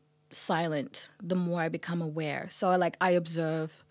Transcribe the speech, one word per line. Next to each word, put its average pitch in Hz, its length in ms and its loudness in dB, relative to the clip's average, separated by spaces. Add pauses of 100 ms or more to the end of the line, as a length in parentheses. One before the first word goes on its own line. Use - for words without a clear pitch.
(300)
silent, 160 800 -2 (140)
the 180 140 0
more 175 260 0
I 165 80 0
become 170 320 -4
aware. 151 480 -4
So, 185 260 2
like, 175 240 2
I 185 120 4
observe, 160 800 0